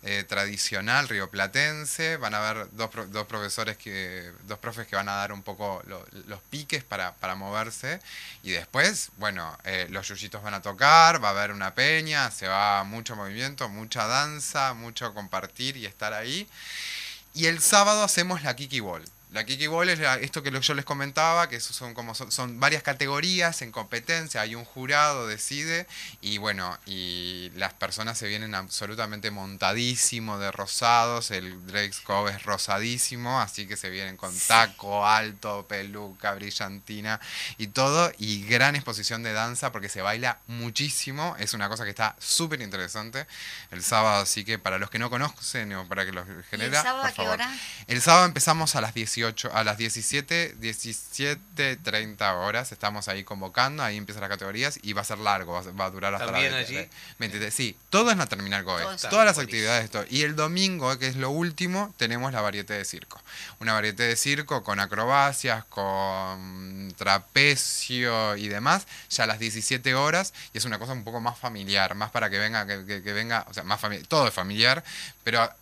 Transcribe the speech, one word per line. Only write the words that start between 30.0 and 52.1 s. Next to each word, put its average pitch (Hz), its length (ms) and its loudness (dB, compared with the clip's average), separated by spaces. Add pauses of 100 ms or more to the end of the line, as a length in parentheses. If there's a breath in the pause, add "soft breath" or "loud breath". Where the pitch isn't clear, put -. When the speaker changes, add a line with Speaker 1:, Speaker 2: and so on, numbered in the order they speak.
Speaker 1:
de 98 140 -2
rosados, 117 800 2
el 92 340 -8
dress 101 320 -2
code 101 320 2
es 101 140 -8
rosadísimo, 120 960 0
así 104 260 -4
que 101 100 -8
se 92 140 -8
vienen 95 260 -8
con 92 220 -8
taco 104 640 4
alto, 104 640 2
peluca, 101 680 -6
brillantina 101 840 -6 (400 loud breath)
y 107 80 -4
todo, 143 520 4
y 104 280 -4
gran 131 300 6
exposición 117 480 -4
de 110 80 -4
danza 117 400 -2
porque 101 160 -8
se 98 120 -8
baila 113 460 0
muchísimo, 135 960 -4
es 110 140 -2
una 101 140 -2
cosa 110 140 -4
que 101 80 -4
está 110 300 -2
súper 156 420 0
interesante 107 640 -6 (460 loud breath)
el 90 100 -6
sábado, 107 400 6
así 98 220 0
que 107 160 -2
para 95 180 0
los 98 120 -4
que 113 100 -4
no 117 100 -2
conocen 123 640 -4
o 92 140 -8
para 95 160 0
que 95 80 -6
los 90 160 -8
Speaker 2:
¿Y - 20 -16
el 90 140 -14
Speaker 1:
genera, 131 400 0
Speaker 2:
sábado 262 180 0
Speaker 1:
por 262 60 0
Speaker 2:
a - 20 0
qué - 60 -10
Speaker 1:
favor. 185 160 0
Speaker 2:
hora? 247 260 -4 (300 loud breath)
Speaker 1:
El 123 120 2
sábado 175 260 10
empezamos 156 500 2
a 127 40 2
las 110 140 -2
dieciocho, 113 300 -2
a 110 400 0
las 107 140 0
diecisiete, 139 800 -2
diecisiete 135 1160 -4
treinta 107 580 0